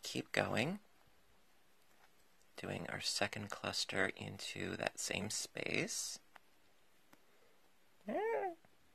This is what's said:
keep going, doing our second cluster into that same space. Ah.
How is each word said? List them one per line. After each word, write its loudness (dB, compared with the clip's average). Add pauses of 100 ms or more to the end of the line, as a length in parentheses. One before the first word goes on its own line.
keep -4
going, 4 (1800)
doing -2
our -2
second 2
cluster 2
into -4
that -2
same 0
space. -2 (1900)
Ah. 0 (800)